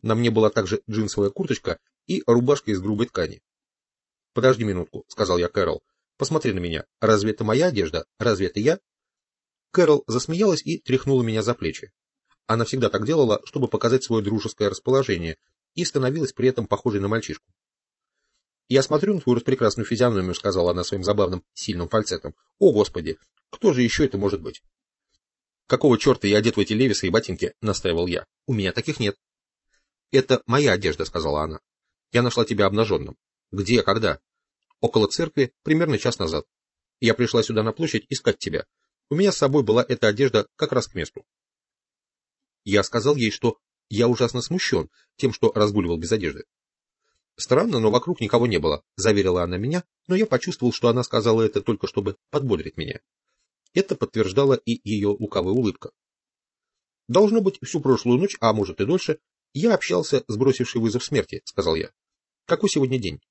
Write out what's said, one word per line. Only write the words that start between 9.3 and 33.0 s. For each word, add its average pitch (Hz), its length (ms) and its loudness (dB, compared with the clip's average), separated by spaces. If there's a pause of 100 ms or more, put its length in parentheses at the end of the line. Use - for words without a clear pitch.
Кэрол 151 360 4
засмеялась 160 580 0
и - 140 -6
тряхнула 127 440 0
меня 110 180 -2
за 117 140 -2
плечи. - 360 -8 (540)
Она 113 180 0
всегда 120 260 0
так 104 160 -2
делала, 131 380 2
чтобы 131 240 -4
показать 120 360 0
свое 110 200 0
дружеское 104 460 -2
расположение, 98 680 -2 (400)
и 170 80 -2
становилась 139 480 -2
при 127 160 2
этом 120 160 -2
похожей 101 360 -2
на 98 60 -2
мальчишку. 107 460 -6 (1120)
"Я 131 140 4
смотрю 196 320 0
на 175 80 -2
твою 123 140 2
распрекрасную 117 500 0
физиономию", 101 480 0
сказала 87 380 0
она 90 120 -2
своим 98 200 -6
забавным, 92 400 0 (100)
сильным 87 340 -6
фальцетом. 95 480 -4 (220)
"О, 190 160 6
Господи, 92 440 0 (320)
кто 190 240 2
же 123 80 2
еще 123 220 2
это 131 140 -2
может 101 240 -2
быть?" - 220 -14 (1040)
"Какого 127 300 4
черта - 300 2
я 104 100 4
одет 110 180 2
в 107 40 0
эти 101 140 0
левисы 107 340 2
и - 20 0
ботинки?" - 520 -2
настаивал 90 460 -2
я. 85 180 -4 (200)
"У 131 80 -2
меня 95 180 -2
таких - 280 -6
нет". 101 180 -2 (960)
"Это 131 340 2
моя 135 280 2
одежда", - 320 -2
сказала 76 380 -4
она. 78 160 -8 (520)
"Я 120 120 2
нашла 120 200 0
тебя 101 220 2
обнаженным". 95 520 0 (340)